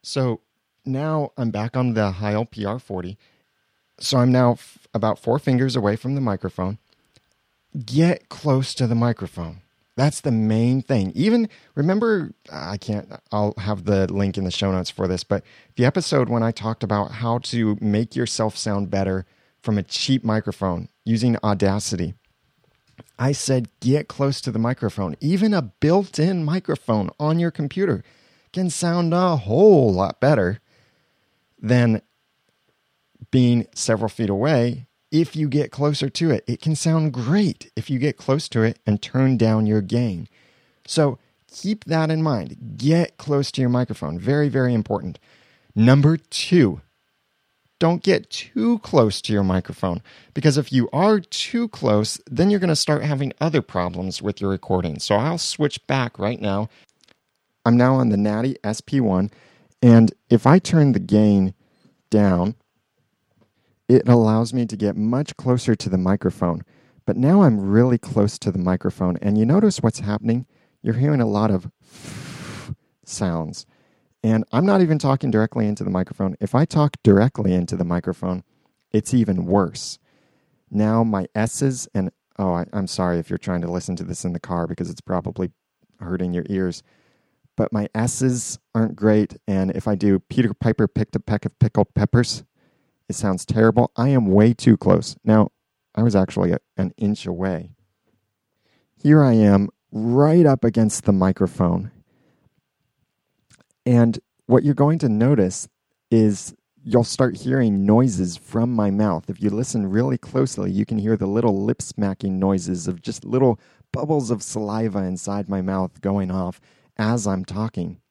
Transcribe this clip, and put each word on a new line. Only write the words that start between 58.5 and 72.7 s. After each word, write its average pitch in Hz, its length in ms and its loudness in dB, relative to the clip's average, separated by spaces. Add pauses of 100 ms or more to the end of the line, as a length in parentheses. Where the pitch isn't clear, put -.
S 110 180 -4
P 139 200 -2
one, 98 320 0 (500)
and 117 320 8 (140)
if - 180 4
I 170 140 8
turn 147 320 2
the 101 80 0
gain 101 520 2 (580)
down, 98 440 2 (1300)
it 123 200 4
allows 113 440 4
me 123 140 -2
to 107 100 -10
get 101 200 -2
much 120 400 -4
closer 123 380 0
to - 140 -6
the 92 100 0
microphone. 90 640 -2 (440)
But - 100 -2
now 165 260 4
I'm 117 160 4
really 113 400 4
close - 400 0
to 98 140 -4
the 95 60 -4
microphone, 90 580 -2
and 104 200 -2
you 110 80 2
notice 190 380 2
what's 117 160 0
happening? 110 480 -4 (340)
You're 113 140 -2
hearing 139 260 0
a 113 60 2
lot 104 240 0
of 95 180 -2 (1400)